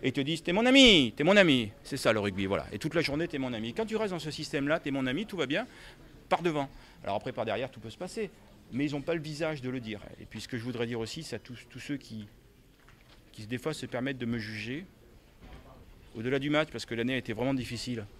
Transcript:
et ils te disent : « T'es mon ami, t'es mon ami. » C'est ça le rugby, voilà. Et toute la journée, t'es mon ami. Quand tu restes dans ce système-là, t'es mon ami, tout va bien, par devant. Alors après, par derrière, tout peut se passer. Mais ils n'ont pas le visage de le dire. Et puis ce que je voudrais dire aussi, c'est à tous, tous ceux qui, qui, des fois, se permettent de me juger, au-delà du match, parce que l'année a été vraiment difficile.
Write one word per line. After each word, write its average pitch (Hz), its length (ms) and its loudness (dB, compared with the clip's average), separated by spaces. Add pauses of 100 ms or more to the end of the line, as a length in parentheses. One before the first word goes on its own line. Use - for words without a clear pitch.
et 135 60 2
ils 127 40 -4
te 143 80 -2
disent : « 156 220 -2
T'es 175 80 -2
mon 214 140 2
ami, 233 500 10
t'es 156 80 0
mon 190 140 8
ami. » 131 340 6 (120)
C'est - 140 -6
ça 123 140 4
le 110 80 4
rugby, 98 260 0
voilà. 95 260 0
Et - 80 -6
toute 147 140 -4
la 165 80 2
journée, 147 260 -2
t'es 151 100 -6
mon 131 160 -4
ami. 113 200 -6
Quand 226 120 -2
tu 220 100 -6
restes 214 160 -2
dans 175 80 -4
ce 151 120 -8
système-là, 147 480 -2
t'es 143 120 -4
mon 135 160 0
ami, 156 180 -2
tout 202 120 -10
va 151 80 0
bien, 175 200 -2 (640)
par 175 140 2
devant. 151 280 0 (340)
Alors 98 120 -2
après, 123 160 -4
par 117 140 -4
derrière, 113 260 -2
tout - 80 -16
peut 110 120 -12
se - 60 -18
passer. 185 340 -8 (420)
Mais 120 120 0
ils 131 80 -2
n'ont 143 80 -4
pas 165 120 -4
le 170 80 -2
visage 156 400 -4
de 127 80 -6
le 127 100 -4
dire. 107 220 -8 (180)
Et - 60 -14
puis 110 160 -12
ce - 60 -12
que 127 100 -6
je 113 60 -6
voudrais 117 240 -4
dire 120 120 -4
aussi, 113 240 -8
c'est 120 140 -8
à - 20 -8
tous, 120 200 -16 (100)
tous 127 100 -16
ceux 143 180 -6
qui, 110 280 -12 (1040)
qui, 107 140 -14
des 120 140 -4
fois, 156 140 -4
se 131 120 -8
permettent 127 320 -4
de 123 80 -6
me 117 140 -2
juger, 107 460 -8 (1300)
au-delà 127 240 0
du 143 100 -2
match, 151 220 2
parce 117 160 -8
que 117 80 -6
l'année 120 180 0
a 131 40 0
été 120 140 -6
vraiment 123 220 0
difficile. 120 520 -6 (140)